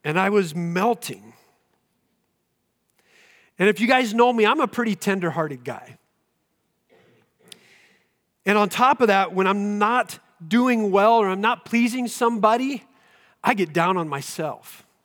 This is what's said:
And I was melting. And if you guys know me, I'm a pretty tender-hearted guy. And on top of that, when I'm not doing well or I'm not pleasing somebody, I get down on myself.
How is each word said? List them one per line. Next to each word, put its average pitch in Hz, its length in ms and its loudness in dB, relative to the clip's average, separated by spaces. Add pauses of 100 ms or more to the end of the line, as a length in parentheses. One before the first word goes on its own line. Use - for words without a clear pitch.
And 156 160 -2
I 190 100 0
was 185 260 0
melting. 170 760 -4 (2250)
And 185 100 2
if 208 140 0
you 226 60 0
guys 254 260 2
know 240 180 4
me, 220 140 2
I'm 285 160 2
a 240 60 2
pretty 226 280 -2
tender-hearted 160 720 -4
guy. 123 320 -14 (2500)
And 208 120 2
on 208 120 2
top 262 320 2
of 233 60 4
that, 190 260 2
when 190 120 0
I'm 202 320 -2
not 226 420 -2 (260)
doing 226 460 0
well 214 260 6
or 202 120 2
I'm 190 120 -4
not 220 240 -2
pleasing 233 420 -2
somebody, 233 760 -2 (600)
I 262 100 2
get 175 200 -2
down 175 240 2
on 165 100 -2
myself. - 800 -10 (180)